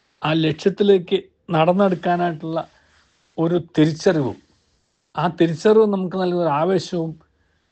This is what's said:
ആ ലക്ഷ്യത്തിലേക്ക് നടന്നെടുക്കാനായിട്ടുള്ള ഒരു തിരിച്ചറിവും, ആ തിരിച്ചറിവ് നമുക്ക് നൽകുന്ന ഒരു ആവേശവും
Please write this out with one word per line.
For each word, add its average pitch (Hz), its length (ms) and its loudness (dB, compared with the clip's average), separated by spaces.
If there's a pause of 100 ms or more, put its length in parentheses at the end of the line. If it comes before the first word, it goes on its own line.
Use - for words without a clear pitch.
(240)
ആ 151 100 -2
ലക്ഷ്യത്തിലേക്ക് 185 920 0 (280)
നടന്നെടുക്കാനായിട്ടുള്ള 175 1160 0 (680)
ഒരു 170 240 0 (180)
തിരിച്ചറിവും, 156 560 2 (840)
ആ 156 100 -2
തിരിച്ചറിവ് 180 580 2
നമുക്ക് 190 320 -4
നൽകുന്ന 180 240 -2
ഒരു 160 80 0
ആവേശവും 165 680 -2 (520)